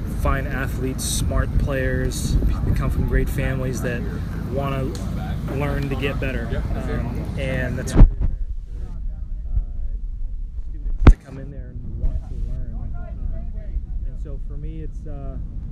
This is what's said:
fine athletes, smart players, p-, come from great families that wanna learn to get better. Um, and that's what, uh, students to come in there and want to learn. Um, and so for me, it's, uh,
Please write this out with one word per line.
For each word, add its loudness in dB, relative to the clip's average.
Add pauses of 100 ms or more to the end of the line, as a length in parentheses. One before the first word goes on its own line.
(220)
fine 2
athletes, -2
smart 2
players, 2 (100)
p-, 2
come 2
from 2
great 4
families 0
that -2 (520)
wanna 0 (720)
learn 0
to 0
get 0
better. -2 (280)
Um, -2 (280)
and -2
that's -2
what, 12
uh, 12 (2500)
students 0
to 10
come -14
in -10
there -10
and -8
want 0
to -8 (120)
learn. -4 (220)
Um, -8 (880)
and -6
so -8
for -8
me, -8
it's, -8
uh, -6 (360)